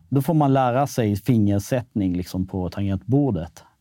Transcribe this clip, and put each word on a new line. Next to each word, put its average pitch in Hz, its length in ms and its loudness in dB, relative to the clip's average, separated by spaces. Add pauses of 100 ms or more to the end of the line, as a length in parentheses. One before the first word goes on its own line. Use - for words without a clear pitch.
då 135 120 2
får 170 120 -2
man 147 200 4
lära 131 340 2
sig 104 280 0
fingersättning, 101 1000 0
liksom, 90 300 -6
på 92 220 -6
tangentbordet. 98 920 -2 (180)